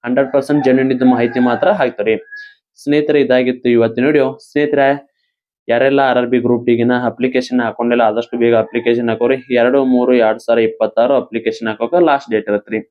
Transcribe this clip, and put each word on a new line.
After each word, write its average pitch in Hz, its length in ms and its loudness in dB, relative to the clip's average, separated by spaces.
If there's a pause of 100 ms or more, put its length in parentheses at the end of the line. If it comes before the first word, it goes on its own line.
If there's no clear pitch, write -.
ಹಂಡ್ರೆಡ್ 127 300 -2
ಪರ್ಸೆಂಟ್ 143 320 0
ಜೆನ್ಯೂನ್ 131 260 2
ಇದ್ದ 127 120 -2
ಮಾಹಿತಿ 123 360 0
ಮಾತ್ರ 120 300 0
ಹಾಕ್ತೀವ್ರಿ. 120 460 -2 (680)
ಸ್ನೇಹಿತರೆ, 147 380 0
ಇದಾಗಿತ್ತು 127 480 0
ಇವತ್ತಿನ 117 360 2
ವಿಡಿಯೋ. 143 220 2 (100)
ಸ್ನೇಹಿತರೆ, 143 500 -2 (800)
ಯಾರೆಲ್ಲ 135 320 2
ಆರ್ 127 180 2
ಆರ್ 123 100 -2
ಬಿ 123 120 0
ಗ್ರೂಪ್ 120 260 -2
ಡಿಗಿನ 120 280 0 (120)
ಅಪ್ಲಿಕೇಶನ್ 127 560 -2
ಹಾಕೊಂಡಿಲ್ಲ, 120 400 -2
ಆದಷ್ಟು 113 360 -2
ಬೇಗ 117 180 2
ಅಪ್ಲಿಕೇಶನ್ 117 540 0
ಹಾಕೋರಿ. 120 280 -2 (180)
ಎರಡು 127 300 2
ಮೂರು 127 280 2
ಎರಡ್ 113 260 2
ಸಾವಿರ 117 200 0
ಇಪ್ಪತ್ತಾರು 113 560 0
ಅಪ್ಲಿಕೇಶನ್ 113 520 -4
ಹಾಕೋಕೆ 117 380 0
ಲಾಸ್ಟ್ 139 260 -2
ಡೇಟ್ 107 180 -2
ಇರತ್ರಿ. 104 300 -4 (120)